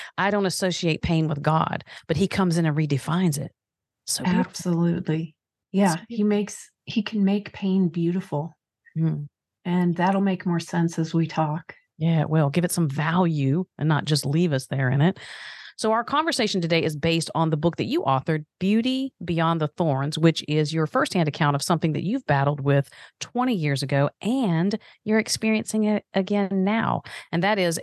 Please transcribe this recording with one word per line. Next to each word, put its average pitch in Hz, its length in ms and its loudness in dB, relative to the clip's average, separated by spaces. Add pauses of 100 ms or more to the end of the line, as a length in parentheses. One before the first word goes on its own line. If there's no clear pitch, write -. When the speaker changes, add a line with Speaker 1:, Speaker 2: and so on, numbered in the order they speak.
(160)
Speaker 1:
I 190 140 0
don't 202 160 2
associate 170 560 -2
pain 160 260 2
with 143 140 -4
God, - 420 2 (220)
but 160 100 0
he 185 100 2
comes 180 300 2
in 170 80 2
and 156 100 2
redefines 156 640 0
it. 156 160 -8 (540)
So - 180 -4
beautiful. 180 240 2
Speaker 2:
Absolutely. 170 880 -2 (340)
Yeah, 185 260 2
Speaker 1:
So 175 120 -6
Speaker 2:
he 233 80 -12
Speaker 1:
beautiful. 208 140 2
Speaker 2:
makes, 208 400 -4 (160)
he - 160 -2
can 208 220 -2
make 202 280 0
pain 190 360 2
beautiful. 170 680 -4 (400)
Speaker 1:
Mm. 151 320 -2 (380)
Speaker 2:
And 175 300 2
that'll 190 260 2
make 190 240 0
more 170 140 0
sense 170 380 -2
as 160 140 -2
we 165 140 2
talk. 160 480 -4 (220)
Speaker 1:
Yeah, 160 260 2
it - 60 -2
will. 151 220 2
Give 165 140 0
it - 80 -2
some 165 160 0
value 156 800 0 (120)
and 151 100 0
not 151 160 2
just 143 220 -2
leave 160 260 2
us 131 140 -2
there 135 240 0
in 139 100 2
it. 170 160 4 (600)
So 220 160 0
our 226 100 0
conversation 269 580 0
today 165 220 2
is 156 140 -2
based 165 400 0
on 165 140 2
the 156 60 0
book 165 200 0
that - 80 -2
you 277 180 -2
authored, 143 420 0 (140)
Beauty 247 560 0 (100)
Beyond 165 360 0
the 151 80 0
Thorns, 147 500 -2
which 160 300 4
is 151 240 0
your 160 160 0
firsthand 202 400 0
account 147 260 2
of 139 80 -2
something 160 300 0
that 143 100 -4
you've 240 240 -4
battled 143 340 0
with 139 300 2 (300)
twenty 247 340 -2
years 147 260 -2
ago, 143 300 0 (100)
and 202 560 0 (280)
you're 214 160 0
experiencing 220 640 -2
it 214 200 0 (100)
again 196 500 0
now. 214 380 0 (280)
And 170 140 0
that 202 160 2
is 170 220 0